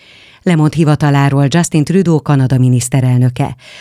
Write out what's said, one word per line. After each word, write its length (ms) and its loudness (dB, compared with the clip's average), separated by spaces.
Lemond 260 2
hivataláról 760 0
Justin 360 0
Trudeau 380 0
Kanada 360 0
miniszterelnöke. 1000 0